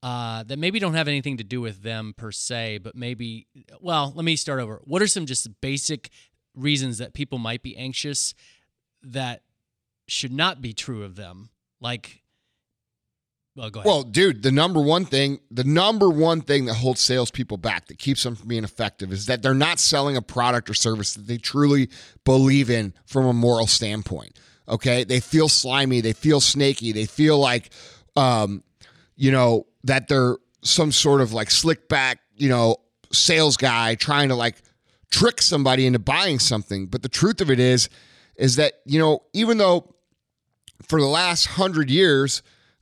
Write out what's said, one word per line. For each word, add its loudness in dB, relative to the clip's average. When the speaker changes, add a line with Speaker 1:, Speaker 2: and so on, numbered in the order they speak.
Speaker 1:
uh, -8
that -12
maybe -2
don't -2
have -2
anything -4
to -10
do -8
with -10
them -10
per -16
se, -8
but -18
maybe, -12
well, -4
let -6
me 2
start -4
over. -12
What -2
are 2
some -2
just -8
basic -6
reasons -2
that -12
people -8
might -8
be -16
anxious -8
that -10
should -8
not -2
be -10
true -10
of -16
them? -20
Like, -12
well, -12
go -14
ahead. -2
Speaker 2:
Well, 2
dude, 0
the 4
number 2
one 2
thing, -2
the -4
number 4
one 2
thing 0
that -4
holds -2
salespeople -2
back, -6
that -20
keeps -4
them -6
from -18
being -4
effective, -8
is -8
that -4
they're 2
not 0
selling 0
a -2
product -2
or -6
service -2
that -18
they -6
truly 2
believe 4
in -2
from 0
a 2
moral 2
standpoint. -4
Okay? 0
They 0
feel 2
slimy. 2
They 0
feel 2
snaky. 0
They -4
feel 2
like, 0
um, 0
you 2
know, 4
that -2
they're 2
some 2
sort 4
of, 0
like, -4
slick 0
back, 0
you 0
know, 2
sales 2
guy 0
trying 0
to, 0
like, -4
trick 2
somebody 2
into 2
buying 0
something. -2
But -8
the -6
truth 0
of -2
it 4
is, 4
is 2
that, 2
you 0
know, 2
even 2
though 2
for 2
the 4
last 0
hundred 0
years, 2